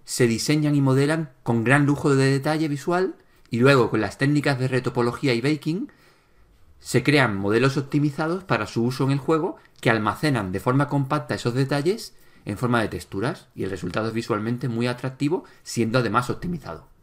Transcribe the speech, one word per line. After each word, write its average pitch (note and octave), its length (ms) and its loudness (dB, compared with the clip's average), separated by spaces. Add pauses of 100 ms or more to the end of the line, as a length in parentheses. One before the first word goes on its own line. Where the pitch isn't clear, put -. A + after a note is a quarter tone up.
se - 240 0
diseñan D3 480 0
y C#3+ 60 4
modelan C#3+ 500 2 (100)
con A#2 220 0
gran C#3 240 4
lujo C#3+ 280 2
de C3+ 160 4
detalle D3+ 360 0
visual F3 480 -2 (340)
y - 80 -2
luego B2 320 6
con A2 120 0
las G2 180 -6
técnicas C#3 400 2
de B2+ 80 0
retopología B2 680 0
y A#2 80 0
baking D#3 500 -2 (880)
se - 220 0
crean C3 340 2
modelos A#2 420 2
optimizados D3+ 680 -2
para G#2+ 240 -2
su A2+ 160 -2
uso C3 220 0
en C3+ 60 2
el C#3+ 60 2
juego D#3+ 400 0 (240)
que C3 80 2
almacenan A2 640 0
de F#2+ 80 -4
forma C3 280 2
compacta C#3 460 -2
esos A#2 220 -2
detalles C#3+ 600 -2 (280)
en G2+ 140 -6
forma A#2+ 240 2
de G2+ 80 -2
texturas G2 680 -6
y G#2+ 80 -6
el F#2+ 80 -4
resultado F#2+ 380 -4
es A2 40 -6
visualmente A#2 540 -4
muy A#2 180 -2
atractivo, C3+ 600 -4 (180)
siendo A2+ 360 -2
además A#2 300 0
optimizado. C#3 580 -8 (140)